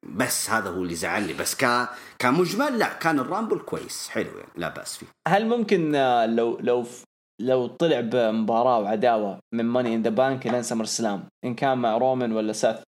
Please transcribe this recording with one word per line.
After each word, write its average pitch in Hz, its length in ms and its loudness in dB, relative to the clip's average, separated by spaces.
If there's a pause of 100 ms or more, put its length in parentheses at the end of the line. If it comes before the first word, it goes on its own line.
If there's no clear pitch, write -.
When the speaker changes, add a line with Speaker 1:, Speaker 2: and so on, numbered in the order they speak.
Speaker 1:
بس 117 440 -4
هذا 107 200 -2
هو 90 120 -4
اللي 87 120 -4
زعلني. 87 380 -4
بس - 320 -2
ك-، 120 240 2 (300)
كمجمل، 180 600 2
لا، 160 140 0
كان 160 260 0
الرامبل 185 400 -2
كويس، - 500 -10
حلو 90 300 -6
يعني، - 180 -18
لا 82 120 -4
بأس - 280 -10
فيه. 82 100 -16 (220)
Speaker 2:
هل 202 180 4
ممكن، 208 480 2
آه، 123 320 4
لو، 117 340 0
لو 123 220 2
ف-، - 220 -12 (360)
لو 127 260 2
طلع 143 340 2
بمباراة 113 800 2
وعداوة 107 600 2 (160)
من 117 100 0
ماني 120 300 0
إن 113 80 0
ذا 113 80 2
بانك 131 360 0
إلين 120 160 0
Summer 113 220 -2
Slam، 104 440 -4 (160)
إن 123 100 -2
كان 131 240 0
مع 117 180 0
رومان 127 360 0
ولا 110 200 0
ساث 110 380 0